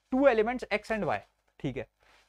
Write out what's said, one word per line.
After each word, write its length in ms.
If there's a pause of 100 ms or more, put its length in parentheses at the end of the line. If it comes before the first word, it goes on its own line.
(120)
two 220
elements 340 (120)
X 180
and 120
Y, 100 (400)
ठीक 180
है। 100 (420)